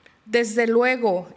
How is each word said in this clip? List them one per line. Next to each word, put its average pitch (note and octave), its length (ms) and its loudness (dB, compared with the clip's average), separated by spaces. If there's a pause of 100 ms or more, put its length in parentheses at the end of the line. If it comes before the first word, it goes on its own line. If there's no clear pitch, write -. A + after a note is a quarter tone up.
(260)
Desde A3+ 420 0
luego, A#3 680 0